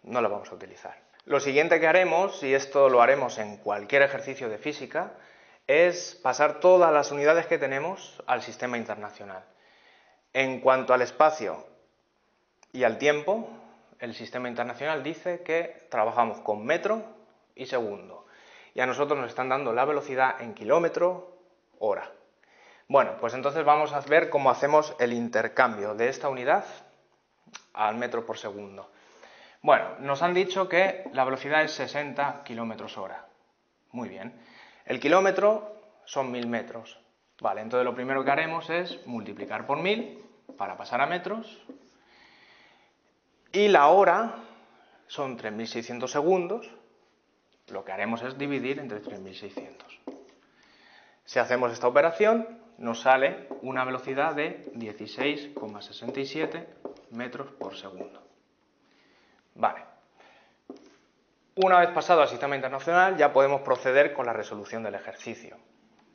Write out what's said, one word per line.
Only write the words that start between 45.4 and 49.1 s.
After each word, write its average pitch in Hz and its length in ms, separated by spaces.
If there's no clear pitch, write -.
mil 110 160
seiscientos 120 440
segundos. 180 580
Lo 98 180
que 98 80
haremos 110 300
es 131 160
dividir 139 400
entre 113 220
tres 104 200